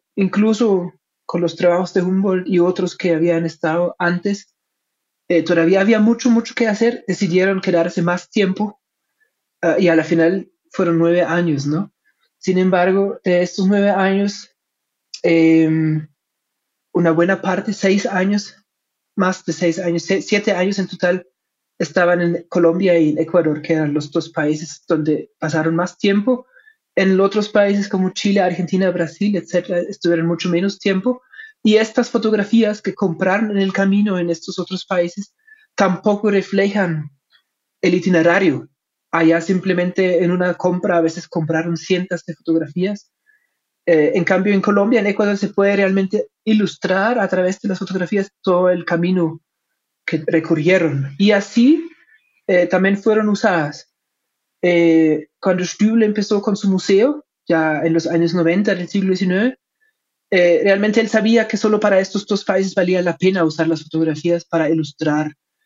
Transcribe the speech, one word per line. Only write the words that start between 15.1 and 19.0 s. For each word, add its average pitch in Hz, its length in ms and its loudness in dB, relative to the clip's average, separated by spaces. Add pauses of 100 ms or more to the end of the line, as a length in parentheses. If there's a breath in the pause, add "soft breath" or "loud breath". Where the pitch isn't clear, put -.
em, 160 880 2 (840)
una 170 200 2
buena 175 300 0
parte, 190 300 -4
seis 196 340 0
años, 196 500 -2 (600)